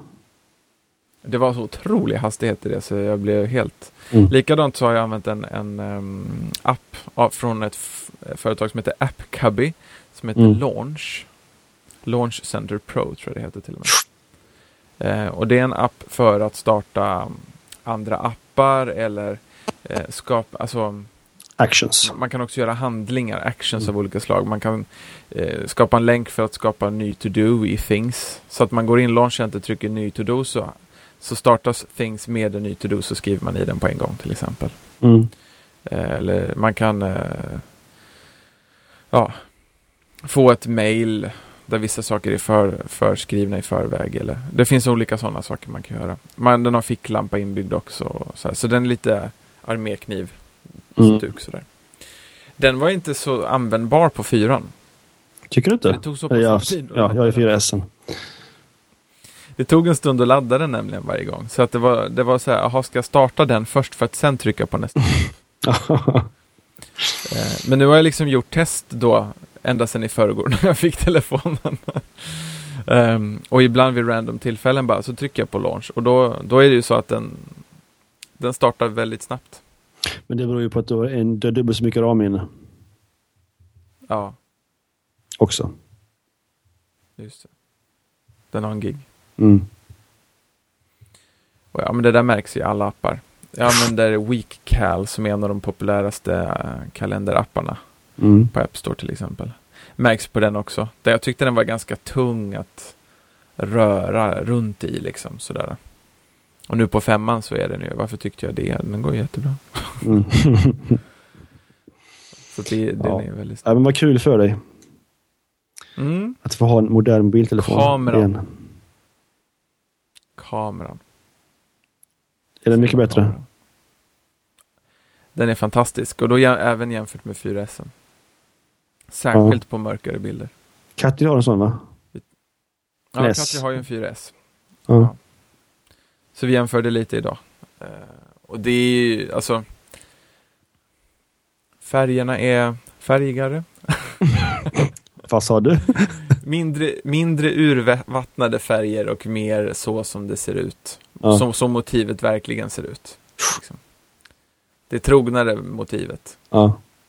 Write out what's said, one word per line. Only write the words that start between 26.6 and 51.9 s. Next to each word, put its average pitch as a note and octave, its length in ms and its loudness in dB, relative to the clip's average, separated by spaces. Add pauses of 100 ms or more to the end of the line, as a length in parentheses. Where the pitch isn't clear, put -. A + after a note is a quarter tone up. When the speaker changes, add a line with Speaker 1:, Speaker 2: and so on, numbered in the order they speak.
Speaker 1:
en G#2 100 -4
ny G#2 160 -4
to-do A2 520 0
i G2 120 -2
Things. - 720 -4
Så - 140 -2
att G#2+ 80 2
man A#2 140 0
går A#2+ 140 4
in B2 100 2
i A2+ 40 0
Launch A#2+ 240 4
Center, G#2 220 -4
trycker G#2 300 -6
ny G#2+ 200 -6
to-do, A#2+ 340 -4
så, G2+ 260 -6 (500)
så - 160 -10
startas A#2+ 500 2 (100)
Things A2 320 -8
med A2 280 -2
en G#2 80 -6
ny G2+ 120 -6
to-do, G2+ 260 -4
så - 140 -6
skriver - 300 -2
man F2 120 -4
i F#2+ 80 -2
den F#2 140 -4
på - 80 0
en - 100 -4
gång - 240 -4
till - 100 -8
exempel. - 380 -6 (300)
Speaker 2:
Mm. A2+ 280 8 (560)
Speaker 1:
Eh, - 280 -6
eller F#2 440 -2
man A2 180 0
kan, G#2+ 280 -2
eh, - 580 -6 (1500)
ja, A#2 220 2 (920)
få C3+ 280 6
ett A#2+ 160 0
mail A2 640 0 (360)
där A2 120 -2
vissa G#2+ 240 -4
saker G#2 300 -4
är G#2 60 0
för-, G2+ 500 2
förskrivna G2+ 720 -2
i F#2+ 40 -6
förväg. - 540 -4
Eller, - 240 -6 (140)
det B2 120 4
finns B2 220 4
olika A2+ 300 0
såna G#2+ 240 -8
saker - 280 -12
man - 140 -12
kan A2 140 -12
göra. F2+ 200 -8 (180)
Man, A#2+ 280 2
den A#2+ 100 0
har A#2 80 0
ficklampa G#2+ 580 -4
inbyggd G2+ 340 -6
också. - 300 -8
Och - 340 -10
så - 100 -10
här. - 80 -4
Så - 120 -4
den B2 160 2
är B2+ 40 0
lite A2 440 -2 (340)
armékniv G#2 680 -8 (680)
Speaker 2:
Mm. G#2+ 180 8
Speaker 1:
stuk G2+ 220 -8
sådär. - 240 -14 (920)